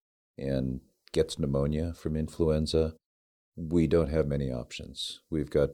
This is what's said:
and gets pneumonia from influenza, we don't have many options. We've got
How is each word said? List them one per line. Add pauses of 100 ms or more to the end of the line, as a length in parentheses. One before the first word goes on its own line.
(380)
and (300)
gets
pneumonia
from
influenza, (640)
we
don't
have
many
options. (140)
We've
got